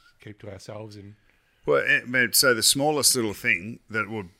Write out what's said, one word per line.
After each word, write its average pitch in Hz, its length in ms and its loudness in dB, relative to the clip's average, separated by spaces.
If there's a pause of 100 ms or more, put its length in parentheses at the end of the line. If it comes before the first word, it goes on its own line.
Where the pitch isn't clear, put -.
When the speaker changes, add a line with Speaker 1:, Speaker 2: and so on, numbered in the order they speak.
(200)
Speaker 1:
keep 107 200 -20
to 104 120 -14
ourselves 104 440 -14
and 101 180 -18 (520)
Speaker 2:
Well, 143 200 2
eh, 139 200 2
man, 123 260 2
so 131 220 4
the 110 80 -2
smallest 143 520 2
little 113 200 -2
thing 110 440 -2 (120)
that 104 180 -2
would 104 320 -8